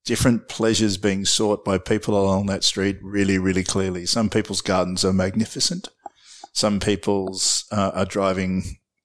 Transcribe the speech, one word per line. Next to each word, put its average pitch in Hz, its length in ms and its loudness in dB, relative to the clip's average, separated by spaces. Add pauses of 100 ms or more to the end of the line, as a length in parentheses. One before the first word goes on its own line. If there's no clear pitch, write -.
different 120 440 0
pleasures 110 480 2
being 98 280 0
sought 104 400 0
by 95 140 0
people 104 420 0
along 95 240 2
that 95 200 -2
street 98 360 0
really, 98 380 0
really 92 240 2
clearly. 92 420 -2
Some 107 240 0
people's 101 320 0
gardens 92 440 0
are 95 80 2
magnificent. 104 800 -2 (640)
Some 104 280 0
people's, 98 920 0
uh, 101 240 0
are 95 100 0
driving 92 720 -2 (260)